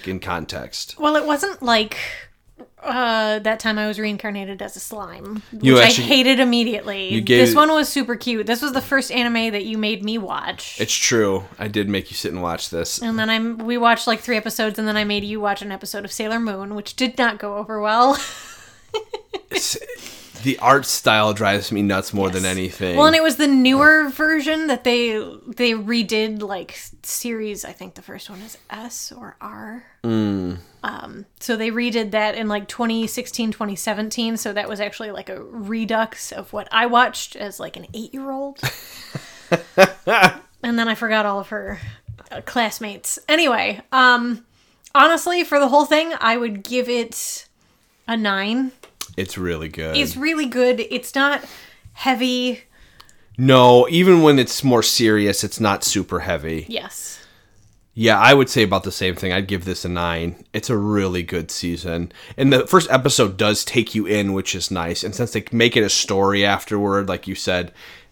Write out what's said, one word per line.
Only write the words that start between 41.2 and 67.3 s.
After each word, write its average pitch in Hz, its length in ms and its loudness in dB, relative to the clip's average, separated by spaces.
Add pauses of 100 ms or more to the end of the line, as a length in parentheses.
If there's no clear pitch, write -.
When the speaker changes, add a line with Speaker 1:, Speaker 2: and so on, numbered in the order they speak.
Speaker 2:
all 202 160 -2
of - 80 -12
her, 202 280 -10 (540)
uh, 147 100 -12
classmates. 214 840 -4
Anyway, 233 540 2 (100)
um, 247 540 4 (500)
honestly, 330 480 4
for 294 160 2
the 277 80 4
whole 285 180 6
thing, 311 360 2
I 233 160 2
would 214 260 -6
give 247 240 -2
it 233 600 -6 (600)
a 226 80 0
nine. 214 560 0 (460)
Speaker 1:
It's 92 200 -6
really 85 300 -4
good. 80 300 -6
Speaker 2:
It's 285 180 -2
really 302 300 -4
good. 247 340 0 (100)
It's - 260 -8
not 277 280 0 (500)
heavy. 247 680 -2 (760)
Speaker 1:
No, 123 520 10
even 175 320 8
when 147 180 8
it's - 240 0
more 123 180 6
serious, 107 600 2
it's 98 160 -6
not 101 240 2
super 92 380 -2
heavy. 80 480 -4
Speaker 2:
Yes. - 500 -12 (720)
Speaker 1:
Yeah, 110 240 4
I 117 160 10
would 139 160 6
say 123 140 4
about 95 200 2
the 95 80 -6
same 90 240 -2
thing. 90 180 -4
I'd 95 140 -2
give 95 180 -4
this 92 180 -6
a 90 60 -6
nine. 87 640 -4
It's - 160 -6
a 117 80 0
really 98 460 0
good 82 280 -6
season. 85 600 -6 (260)
And 135 160 4
the 131 120 4
first 180 240 4
episode 127 460 2
does 104 300 0
take - 280 -2
you 107 140 0
in, 101 240 0
which 95 240 -2
is 90 160 -6
nice. 87 320 -4
And 98 100 -8
since 120 200 -4
they 107 180 -4
make 117 240 4
it 117 80 4
a 98 60 0
story 98 560 2
afterward, 101 640 0
like 90 180 -6
you 95 80 -8